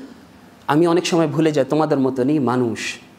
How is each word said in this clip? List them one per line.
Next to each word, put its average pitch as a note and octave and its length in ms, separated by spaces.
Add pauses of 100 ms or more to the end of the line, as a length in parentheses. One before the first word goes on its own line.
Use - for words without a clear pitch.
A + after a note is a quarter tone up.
(680)
আমি D#3+ 200
অনেক E3+ 200
সময় E3 200
ভুলে D#3 240
যাই C#3 180
তোমাদের D3+ 300
মতনই C3 400
মানুষ, A#2+ 600 (200)